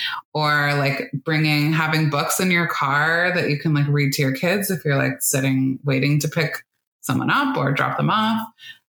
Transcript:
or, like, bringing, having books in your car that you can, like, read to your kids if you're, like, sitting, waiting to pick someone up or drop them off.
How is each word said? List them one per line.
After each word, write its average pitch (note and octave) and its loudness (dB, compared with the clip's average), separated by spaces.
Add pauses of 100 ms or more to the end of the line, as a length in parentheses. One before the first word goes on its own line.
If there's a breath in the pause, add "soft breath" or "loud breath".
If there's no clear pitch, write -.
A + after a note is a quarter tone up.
(320 loud breath)
or, D3 2
like, C#3+ -2 (140)
bringing, D#3 2
having D#3 2
books C#3+ -2
in F#3 2
your E3+ 2
car D#3+ 0
that D#3 0
you D3 0
can, D#3 0
like, C#3+ 2
read C#3+ 2
to D3 -2
your C3+ 2
kids F#3+ -2
if F3 -4
you're, C#3+ 0
like, C3 -2
sitting, C3 0
waiting C#3+ 2
to D#3 -4
pick - -4 (380)
someone C3+ -2
up C4+ 0
or - 0
drop C3+ -2
them C#3+ 0
off. A3 -2 (420 loud breath)